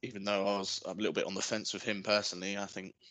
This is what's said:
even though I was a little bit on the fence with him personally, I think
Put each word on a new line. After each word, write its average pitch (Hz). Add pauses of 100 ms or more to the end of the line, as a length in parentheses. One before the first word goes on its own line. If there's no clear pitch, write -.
even 98
though 98
I 101
was -
a 90
little 95
bit -
on 98
the -
fence -
with 101
him 104
personally, 101
I 101
think 92 (160)